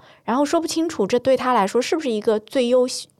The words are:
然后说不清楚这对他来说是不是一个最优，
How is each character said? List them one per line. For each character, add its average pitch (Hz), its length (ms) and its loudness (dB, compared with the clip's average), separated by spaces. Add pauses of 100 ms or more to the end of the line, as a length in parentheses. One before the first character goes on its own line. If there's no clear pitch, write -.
(260)
然 220 100 -2
后 285 80 2
说 294 160 0
不 320 80 -2
清 330 220 -2
楚 214 180 -2
这 247 100 0
对 254 200 2
他 254 160 -2
来 208 120 4
说 233 160 0
是 302 140 -2
不 320 60 -2
是 277 100 -4
一 214 80 -2
个 214 180 0
最 240 300 -2
优， 247 180 4 (340)